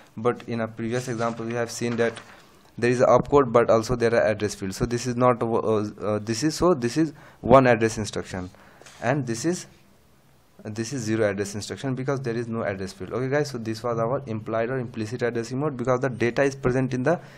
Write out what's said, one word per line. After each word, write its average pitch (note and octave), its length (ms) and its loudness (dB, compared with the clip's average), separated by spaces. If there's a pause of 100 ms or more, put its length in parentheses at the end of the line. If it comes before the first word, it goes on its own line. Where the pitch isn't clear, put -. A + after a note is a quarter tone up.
(160)
But A#2 320 -2
in A#2 120 -4
a A2+ 80 -4
previous A#2 400 -6
example, A#2 360 -4
we A2+ 100 -6
have A#2+ 180 -4
seen A#2+ 240 -4
that A#2 160 2 (640)
there A#2 120 2
is B2 100 2
a - 60 6
opcode, B2 440 6
but A2+ 200 6
also A2+ 260 2
there A#2 180 2
are G#2 60 4
address G#2 340 0
field. F#2+ 200 -6
So B2 100 -2
this A#2+ 220 -2
is A#2+ 100 -2
not, B2 260 4
uh, A#2 40 0
uh, G#2 720 0
this A2 240 -4
is, D#3 120 0
so F3 200 4
this A#2+ 240 -2
is D#3 160 0 (260)
one B2+ 260 8
address A2+ 300 4
instruction, F#2 540 -6 (520)
and C#3 240 0
this A#2 200 -4
is, F3 180 -2 (960)
this A2 300 -6
is C3+ 80 -4
zero A2 300 2
address G2 240 -4
instruction G#2+ 400 -6
because C3+ 260 -4
there A#2+ 140 -4
is A#2 140 -6
no A2+ 160 -4
address F#2+ 280 -6
field. F2+ 220 -10
Okay, B2+ 160 -4
guys, D3 180 0
so C3+ 80 -8
this A2 260 -6
was A#2 160 -2
our B2 280 -2
implied A2 420 -4
or C3+ 100 -4
implicit A2+ 440 -6
addressing A#2 360 -2
mode C#3+ 200 -2
because B2 220 0
the C3+ 100 -2
data A#2 320 0
is C#3 120 2
present C3 380 0
in B2+ 100 -2
the D#3+ 160 2 (200)